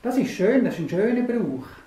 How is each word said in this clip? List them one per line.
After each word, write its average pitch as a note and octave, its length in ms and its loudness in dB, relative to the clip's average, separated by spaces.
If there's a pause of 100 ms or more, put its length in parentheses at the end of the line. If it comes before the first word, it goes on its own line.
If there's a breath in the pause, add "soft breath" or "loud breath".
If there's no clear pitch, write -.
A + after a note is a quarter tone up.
Das C4 160 0
ist - 140 0
schön, A#3 340 2
das - 80 -2
ist E3+ 80 -6
ein D3 80 -4
schöner A#3 320 0
Brauch. E3+ 440 -2 (220)